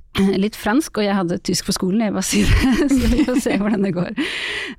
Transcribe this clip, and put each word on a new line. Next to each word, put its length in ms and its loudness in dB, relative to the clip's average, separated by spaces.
<clears throat> 240 2
litt 160 -2
fransk, 420 -2
og 60 0
jeg 100 0
hadde 300 -2
tysk 220 -2
på 80 -2
skolen, 260 0
jeg 140 0
bare 100 -2
sier 220 0
det, 440 4
<laughs> 60 2
så 160 2
vi 140 2
får 160 0
se 160 0
hvordan 260 0
det 100 0
går. 220 -4